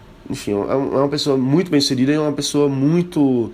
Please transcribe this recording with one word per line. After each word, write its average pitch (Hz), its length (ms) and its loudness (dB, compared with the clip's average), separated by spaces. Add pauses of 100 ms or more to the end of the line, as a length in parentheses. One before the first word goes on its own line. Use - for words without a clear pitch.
(300)
enfim, - 220 -8
é 101 40 0
um, 127 380 -2
é 113 60 0
uma 143 100 2
pessoa 143 260 -2
muito 143 340 2
bem-sucedida 139 440 2
e - 20 0
é 151 60 0
uma 151 100 0
pessoa 143 380 0
muito 139 840 2